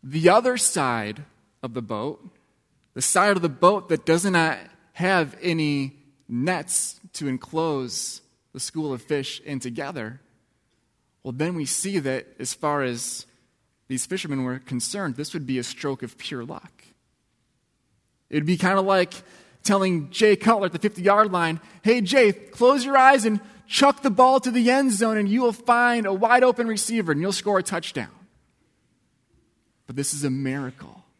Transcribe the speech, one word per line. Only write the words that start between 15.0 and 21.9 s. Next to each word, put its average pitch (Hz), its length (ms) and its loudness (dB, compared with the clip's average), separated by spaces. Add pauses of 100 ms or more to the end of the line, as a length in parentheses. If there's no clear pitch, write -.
this 147 180 -10
would 147 140 -8
be 131 100 -2
a 123 60 -4
stroke 135 400 -8
of 113 160 -14
pure 123 260 -10
luck. - 380 -18 (1500)
It'd 147 160 -2
be 175 120 2
kinda 185 240 2
like 190 340 2 (480)
telling 185 480 0
Jay 214 240 4
Cutler 202 320 2
at - 40 -4
the 165 80 -10
fifty-yard 202 520 2
line, 165 280 0 (220)
"Hey, 240 200 4